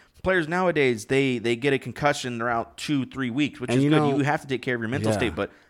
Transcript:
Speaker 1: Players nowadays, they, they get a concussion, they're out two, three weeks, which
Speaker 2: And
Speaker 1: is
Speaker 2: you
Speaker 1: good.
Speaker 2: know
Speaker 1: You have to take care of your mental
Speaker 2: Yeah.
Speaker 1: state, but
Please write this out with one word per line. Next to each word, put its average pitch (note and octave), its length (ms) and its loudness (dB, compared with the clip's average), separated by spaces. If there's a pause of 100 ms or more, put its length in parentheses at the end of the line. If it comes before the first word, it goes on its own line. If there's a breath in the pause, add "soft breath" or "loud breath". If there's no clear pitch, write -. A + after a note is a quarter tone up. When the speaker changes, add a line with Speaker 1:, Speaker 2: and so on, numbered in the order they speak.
(220 soft breath)
Speaker 1:
Players F3+ 260 0
nowadays, D3+ 580 0
they, C3+ 320 2
they A#2 180 0
get C#3 160 0
a C3+ 60 2
concussion, B2+ 600 -2
they're A#2 100 -2
out A#2 280 -4
two, C#3 300 -2
three B2+ 240 -6
weeks, C3 300 -2
which B2 100 -4
Speaker 2:
And B2 80 4
Speaker 1:
is C#3 60 4
Speaker 2:
you D3 60 4
Speaker 1:
good. D#3 60 6
Speaker 2:
know D3 200 4
Speaker 1:
You C#3 80 2
have D3 180 0
to C#3 60 -16
take B2+ 140 -2
care B2+ 120 -2
of A#2 60 -2
your A2 80 -2
mental A2 240 0
Speaker 2:
Yeah. G#2 60 2
Speaker 1:
state, F#2+ 160 0
but G2 160 -4 (200 soft breath)